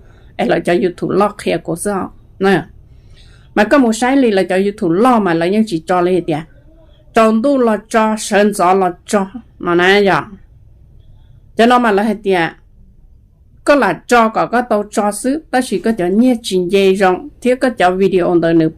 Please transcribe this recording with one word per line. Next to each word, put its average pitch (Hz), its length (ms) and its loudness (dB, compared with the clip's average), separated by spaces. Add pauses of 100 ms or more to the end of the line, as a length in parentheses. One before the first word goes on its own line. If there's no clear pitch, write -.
(360)
Ê, 208 100 -4
lại 196 200 -2
cho 175 80 0
YouTube 175 420 -2
lò 208 280 0
kia 180 200 -2
của 170 120 -6
xưa 202 160 -6
họ. 190 200 -6 (280)
Nè. 190 260 0 (920)
Mà 208 80 2
có 247 140 2
một 233 160 2
sai 247 240 0
lì 247 140 2
là 190 120 0
cho 185 120 -2
YouTube 196 400 -2
lò 233 240 4
mà 180 140 0
là 165 140 0
những 208 180 0
chỉ 160 220 -6
cho 180 140 0
lì 180 260 0
thì 165 60 -2
à. 160 140 -8 (680)
Trong 220 300 2
tu 285 140 0
là 226 200 0 (120)
cho, 220 300 0
sơn 208 340 0
gió 180 200 2
là 190 180 0 (140)
cho. 196 220 -2 (320)
Mà 175 160 -2
nè 185 300 4
giờ. 170 160 2 (1300)
Cho 220 100 4
nó 247 140 4
mà 240 120 0
là 196 120 0
hết 214 200 -2
thì 196 80 -2
à. 165 260 -2 (1040)
Có 294 120 4
là 196 320 0
cho, 233 220 2
có, 180 160 -2
có 226 160 -2
tàu 214 300 -2
cho 208 200 -2
xứ, 262 400 -4
ta 254 120 0
chỉ 214 160 -4
có 226 180 -2
cho 175 100 -2
nhé 233 340 2
trình 185 300 -4
dây 196 240 2
rộng, 190 320 0 (140)
thiết 247 140 0
có 254 140 -2
cho 180 220 0
video 180 480 0
đời 165 140 0
nữa, 160 240 2